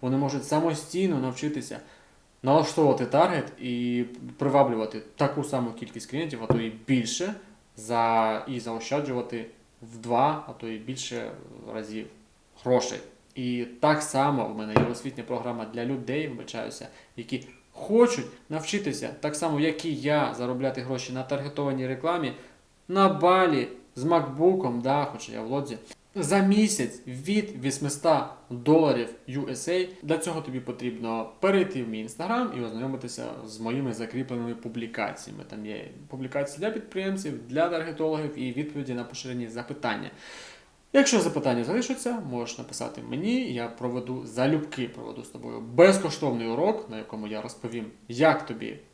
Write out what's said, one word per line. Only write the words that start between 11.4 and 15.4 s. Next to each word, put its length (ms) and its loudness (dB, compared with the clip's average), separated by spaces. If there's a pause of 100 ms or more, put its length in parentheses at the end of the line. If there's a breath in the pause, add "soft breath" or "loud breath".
разів 320 -8 (580)
грошей. 340 4 (360)
І 320 -2 (140)
так 220 4
само 460 2
в 80 -6
мене 160 -6
є 200 8
освітня 320 -8
програма 500 -6